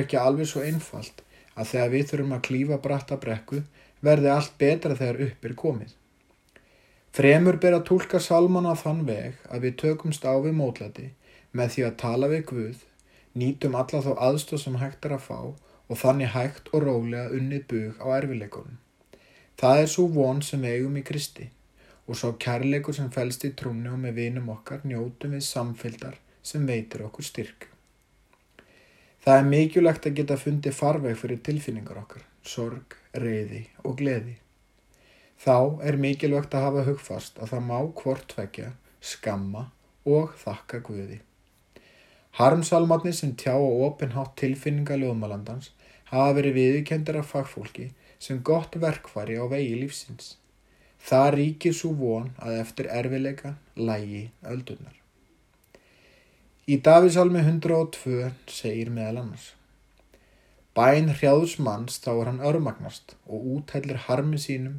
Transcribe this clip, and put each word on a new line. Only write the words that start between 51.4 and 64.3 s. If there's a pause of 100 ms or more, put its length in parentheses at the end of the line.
sú
von
að
eftir
erfiðleika (180)
lægi (180)
öldurnar. (1700)
Í
Davíðsálmi
hundrað
og
tvö (220)
segir
meðal
annars: (1300)
„Bæn
hrjáðs (100)
manns,
þá
er
hann
örmagnast (100)
og
úthellir
harmi